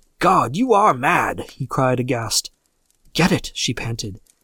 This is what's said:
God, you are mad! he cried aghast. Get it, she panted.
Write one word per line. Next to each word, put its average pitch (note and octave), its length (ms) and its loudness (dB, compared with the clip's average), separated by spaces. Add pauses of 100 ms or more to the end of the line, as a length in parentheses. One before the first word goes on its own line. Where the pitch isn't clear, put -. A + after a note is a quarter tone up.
(200)
God, D3+ 360 2
you B3 180 0
are G3+ 200 6
mad! B2+ 580 -2
he - 160 -10
cried B2+ 320 0
aghast. B2 520 -4 (640)
Get F#3 180 2
it, - 220 -2
she - 200 -4
panted. A2+ 460 -8 (240)